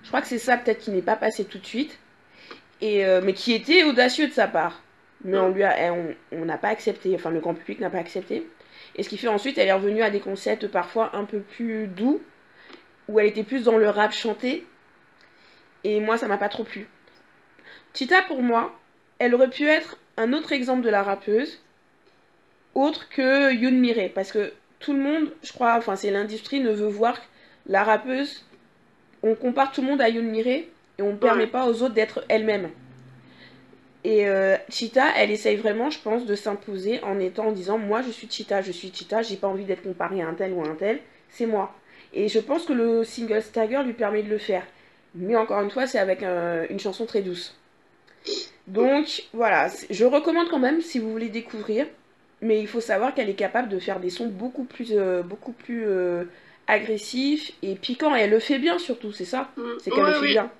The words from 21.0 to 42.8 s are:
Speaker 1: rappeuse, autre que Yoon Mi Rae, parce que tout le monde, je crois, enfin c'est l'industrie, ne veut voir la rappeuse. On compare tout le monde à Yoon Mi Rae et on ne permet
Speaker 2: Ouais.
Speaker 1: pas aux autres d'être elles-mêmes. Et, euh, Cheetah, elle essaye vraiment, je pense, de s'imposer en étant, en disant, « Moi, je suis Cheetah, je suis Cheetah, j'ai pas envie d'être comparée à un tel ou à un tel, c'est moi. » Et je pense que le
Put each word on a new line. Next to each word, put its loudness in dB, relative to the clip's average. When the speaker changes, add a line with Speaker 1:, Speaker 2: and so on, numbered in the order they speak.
Speaker 1:
rappeuse, -2
autre 0
que 4
Yoon 2
Mi 4
Rae, 0
parce -4
que -2
tout -4
le 2
monde, 0
je -16
crois, 2
enfin -2
c'est -2
l'industrie, -4
ne 2
veut 0
voir 0
la 2
rappeuse. 0
On 4
compare 0
tout -4
le 0
monde 0
à 4
Yoon 0
Mi -2
Rae 0
et -4
on 0
ne -6
permet 4
Speaker 2:
Ouais. -4
Speaker 1:
pas 0
aux 2
autres 0
d'être 0
elles-mêmes. 0
Et, 4
euh, 4
Cheetah, 2
elle 4
essaye 2
vraiment, 0
je -8
pense, -2
de 0
s'imposer -4
en -2
étant, -2
en 0
disant, « -2
Moi, 0
je -6
suis -14
Cheetah, -2
je -8
suis -12
Cheetah, -4
j'ai -6
pas -4
envie -4
d'être -4
comparée -4
à -4
un -6
tel -4
ou -2
à -4
un -6
tel, -2
c'est -4
moi. » -2
Et 0
je 2
pense -2
que -2
le 2